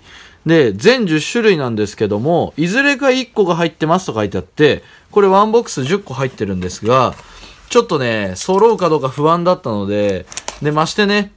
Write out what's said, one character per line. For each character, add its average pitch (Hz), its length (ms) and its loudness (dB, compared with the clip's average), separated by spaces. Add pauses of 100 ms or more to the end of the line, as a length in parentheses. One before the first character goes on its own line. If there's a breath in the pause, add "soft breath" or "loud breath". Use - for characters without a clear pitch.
(460 loud breath)
で、 151 260 4
全 202 340 2
十 156 140 0
種 240 220 -2
類 208 140 4
な 131 140 -4
ん 113 40 -4
で 104 140 -2
す - 80 -16
け 110 100 0
ど 104 140 -2
も、 143 360 -2
い 165 120 -2
ず 247 160 0
れ 285 120 0
か 269 140 2
一 254 160 0
個 214 180 0
が 170 120 0
入 170 120 0
っ 151 40 -8
て - 140 -4
ま 170 120 2
す 190 80 -8
と 123 80 -8
書 107 80 -2
い 98 80 -2
て 98 80 -6
あ 90 40 -4
っ - 20 -20
て、 135 400 0 (260 loud breath)
こ 208 120 2
れ 196 40 4
ワ 190 160 4
ン 220 80 0
ボ 233 120 2
ッ - 20 -16
ク - 80 -12
ス 143 100 -6
十 165 160 -2
個 196 160 -14
入 135 140 -4
っ - 20 -14
て - 160 -8
る 98 80 -4
ん 92 60 -6
で 90 100 -6
す - 160 -10
が、 120 300 2 (520 loud breath)
ち - 100 0
ょ 233 40 6
っ - 60 -12
と 160 100 -2
ね、 110 380 -4
揃 196 340 2
う 214 60 0
か 170 140 0
ど 156 80 2
う - 20 -8
か 131 80 -2
不 147 200 -2
安 170 140 2
だ 170 100 2
っ - 80 -4
た 127 100 -6
の 101 180 -4
で、 101 380 -2 (360 loud breath)
で、 147 80 -2
ま 156 160 0
し - 80 -8
て 208 120 0
ね、 202 300 -2